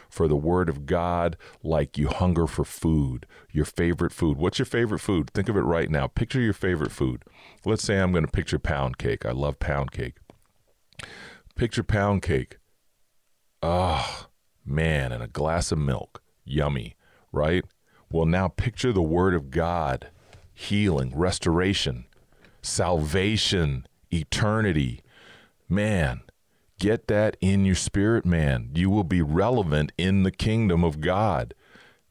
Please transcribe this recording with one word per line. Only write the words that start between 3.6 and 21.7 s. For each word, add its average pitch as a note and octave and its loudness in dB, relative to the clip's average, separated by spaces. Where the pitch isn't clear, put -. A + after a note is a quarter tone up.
favorite E2+ 0
food. D2+ 0
What's F2 0
your B2+ 0
favorite A2+ 0
food? F2 0
Think G2+ -2
of G#2+ -2
it F#2+ 4
right D#2+ 0
now. C#2 0
Picture B2+ -2
your A2 2
favorite D#2 -2
food. B1+ -2
Let's G#2+ 0
say G2 2
I'm F#2 4
gonna E2 2
picture - -2
pound C2+ -2
cake. - -2
I A1 -2
love C#2 -2
pound C#2 -2
cake. B1 -10
Picture A2+ -2
pound G2+ 2
cake. C2+ -2
Oh, E2+ -2
man, D2 0
and A#1 -8
a A#1 -10
glass D#2 -2
of D#2+ 0
milk. C#2 -4
Yummy, C#2+ -4
right? D#2+ 0
Well, D#2+ 2
now F2+ 2
picture - -2
the F#2 2
word F2 2
of C#2 -4
God, E2 -2
healing, E2 0
restoration, F2 0